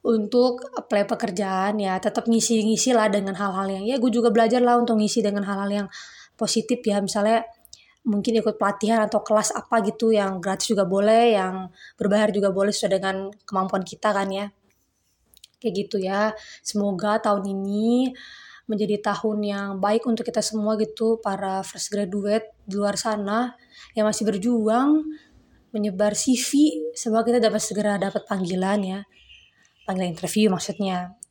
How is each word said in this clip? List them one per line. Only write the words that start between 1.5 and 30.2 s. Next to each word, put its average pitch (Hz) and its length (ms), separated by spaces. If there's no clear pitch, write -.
ya. 190 240
Tetap 214 240
ngisi-ngisi 226 720
lah 214 160
dengan 196 240
hal-hal 196 320
yang, 196 160
ya, 247 160
gue 254 80
juga 233 240
belajar 226 240
lah 240 240
untuk 233 160
ngisi 214 240
dengan 202 240
hal-hal 196 240
yang 202 180
positif 226 480
ya. 202 160
Misalnya 208 480
mungkin 220 400
ikut 226 160
pelatihan 208 480
atau 208 160
kelas 214 320
apa 254 320
gitu 220 240
yang 196 320
gratis 196 320
juga 196 160
boleh, 220 480
yang 185 320
berbayar 208 320
juga 202 160
boleh 196 240
sesuai 196 240
dengan 190 320
kemampuan 190 400
kita - 240
kan 196 200
ya. 196 200
Kayak 220 120
gitu 202 160
ya. 202 320
Semoga 208 560
tahun 202 240
ini 208 640
menjadi 208 400
tahun 208 400
yang 202 220
baik 208 320
untuk 226 160
kita 233 160
semua 214 400
gitu, 220 400
para 196 400
fresh - 320
graduate 202 640
di 196 140
luar 202 180
sana 214 560
yang 214 160
masih 214 160
berjuang, 233 800
menyebar 208 480
C - 160
V. 240 160
Semoga 226 320
kita 240 80
dapat, 214 240
segera 202 400
dapat 196 240
panggilan 185 560
ya. 190 180
Panggilan 185 240
interview 185 400